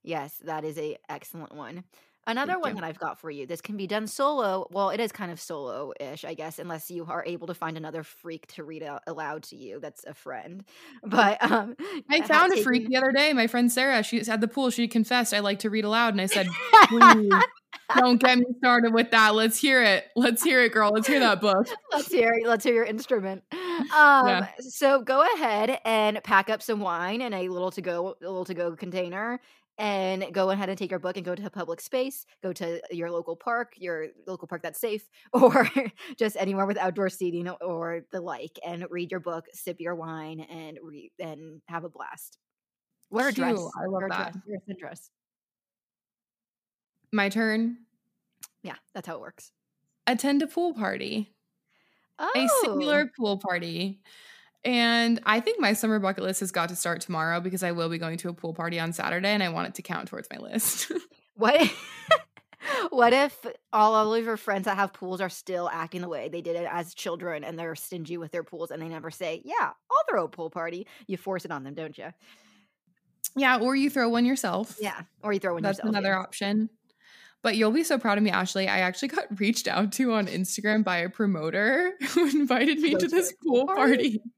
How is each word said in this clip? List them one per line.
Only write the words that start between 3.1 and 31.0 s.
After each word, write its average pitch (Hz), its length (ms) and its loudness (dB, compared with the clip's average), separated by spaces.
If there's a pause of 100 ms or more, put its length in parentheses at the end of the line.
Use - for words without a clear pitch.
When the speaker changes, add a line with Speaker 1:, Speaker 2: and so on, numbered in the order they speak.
Speaker 1:
for 160 100 -14
you, 143 160 -10
this 165 160 -10
can 208 160 -8
be 196 80 -4
done 208 220 -4
solo. 233 640 0
Well, 196 180 0
it 208 100 -2
is 226 120 -2
kind 190 200 -10
of 165 80 -14
solo-ish, 139 880 -10
I 165 80 -10
guess, 160 240 -12
unless 165 320 -10
you 170 160 -10
are 165 180 -6
able 170 240 -8
to 175 60 -8
find 160 240 -8
another 156 240 -10
freak 165 520 -16
to 170 100 -14
read 156 180 -14
out 143 240 -10
aloud 156 380 -8
to - 120 -20
you 120 240 -14
that's 147 260 -16
a - 100 -16
friend. 170 480 -14 (220)
<laughs> 277 180 -20
But, 214 340 6 (140)
um, 233 240 0 (340)
Speaker 2:
I 294 120 4
Speaker 1:
ha-, 311 60 -4
Speaker 2:
found 320 260 8
a 381 40 4
freak 247 260 2
Speaker 1:
taking 220 100 -2
Speaker 2:
the 254 40 4
other 262 140 4
day. 285 220 4
My 240 120 4
friend 240 260 2
Sarah, 254 300 2
she 220 160 -2
was 214 100 -2
at 220 140 0
the 226 60 2
pool. 254 240 0
She 240 160 0
confessed, 233 480 2
"I 208 40 2
like 202 200 0
to 220 100 -4
read 214 160 0
aloud." 220 300 2
And 196 60 0
I 190 40 0
said, 190 220 0 (200)
Speaker 1:
<laughs> 427 220 12
Speaker 2:
"Please, 233 540 8 (520)
don't 247 240 6
get 254 200 6
me 247 60 4 (120)
started 240 340 4
with 233 200 2
that. 214 240 6
Let's 220 240 2
hear 262 240 4
it. 196 220 4 (100)
Let's 240 280 2
hear 262 200 6
it, 233 100 4
girl. 220 180 4
Let's 220 160 2
hear 277 120 4
that 214 220 4
book." 202 260 2 (120)
Speaker 1:
<laughs> - 140 -12
Let's 285 180 -2
hear 233 220 4
it. 226 140 0
Let's 226 160 2
hear 247 100 2
your 226 120 4
instrument. 208 680 -4
Um, 302 760 6
Speaker 2:
Yeah. 185 200 2 (140)
Speaker 1:
so 269 420 2
go 262 200 4 (120)
ahead 226 500 0
and 214 380 2
pack 196 260 4
up 214 140 -2
some 220 160 -2
wine 185 420 -2
in 240 120 -4
a 185 160 -4
little 180 220 -4
to-go, 180 480 -4
a 170 60 -16
little 185 200 -6
to-go 175 300 -4
container. 185 680 -6 (360)
And 190 560 -2
go 190 180 2
ahead 196 180 -2
and 190 80 -4
take 185 120 -6
your 180 120 -4